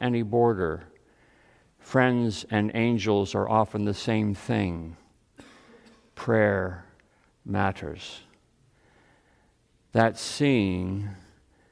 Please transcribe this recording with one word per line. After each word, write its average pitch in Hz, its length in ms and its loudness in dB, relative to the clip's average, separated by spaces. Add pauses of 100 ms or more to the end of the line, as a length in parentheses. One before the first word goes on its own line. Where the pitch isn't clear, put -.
any 120 180 0
border. 104 640 0 (920)
Friends 123 720 2
and 107 240 2
angels 107 600 2
are 101 140 0
often 107 380 0
the 101 80 0
same 107 400 0
thing. 87 640 -4 (1160)
Prayer 98 680 0 (640)
matters." 95 760 -4 (1700)
That 113 260 2
seeing 101 920 0 (640)